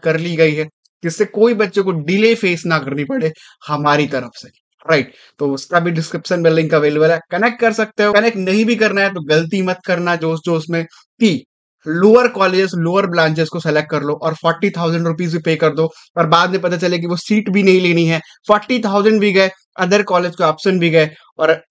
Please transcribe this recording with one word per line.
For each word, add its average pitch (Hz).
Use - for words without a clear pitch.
कर 160
ली 170
गई 160
है, 151
जिससे 170
कोई 220
बच्चे 202
को 185
डिले 190
फेस 180
ना 165
करनी 139
पड़े 160
हमारी 147
तरफ 127
से, -
राइट? 147
तो 143
उसका 170
भी 170
डिस्क्रिप्शन 165
में 165
लिंक 160
अवेलेबल 151
है, 165
कनेक्ट 220
कर 226
सकते 214
हो। 208
कनेक्ट 214
नहीं 190
भी 226
करना 202
है 196
तो 175
गलती 165
मत 185
करना 175
जोश 160
जोश 165
में 165
कि 202
लोअर 208
कॉलेजेस, 190
लोअर 175
ब्रांचेस 160
को 170
सिलेक्ट 151
कर 147
लो 147
और 160
फ़ोर्टी 202
थाउजेंड 170
रुपीज 165
भी 170
पे 160
कर 156
दो 156
और 165
बाद 170
में 185
पता 175
चले 175
कि 170
वो 175
सीट 208
भी 202
नहीं 185
लेनी 175
है, 160
फ़ोर्टी 214
थाउजेंड 214
भी 202
गए, 190
other 185
college 180
के 180
ऑप्शन 170
भी 170
गए 156
और 156